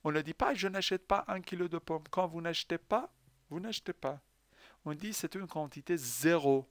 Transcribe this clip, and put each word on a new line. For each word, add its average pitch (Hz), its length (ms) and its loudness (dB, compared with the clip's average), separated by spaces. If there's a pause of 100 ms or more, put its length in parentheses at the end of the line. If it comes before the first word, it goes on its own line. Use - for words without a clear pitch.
On 151 80 0
ne 151 80 2
dit 156 140 -6
pas 262 200 2
je 190 140 0
n'achète 190 380 -2
pas 196 220 2
un 185 120 -2
kilo 180 280 -4
de 170 100 4
pommes. 160 320 -4
Quand 185 160 2
vous 165 140 -6
n'achetez 165 380 -2
pas, 254 340 0 (360)
vous 156 120 -6
n'achetez 208 320 -6
pas. 139 280 -4 (640)
On 151 100 -4
dit 208 180 -8
c'est - 220 -6
une 190 120 -6
quantité 156 500 -4
zéro. 139 760 4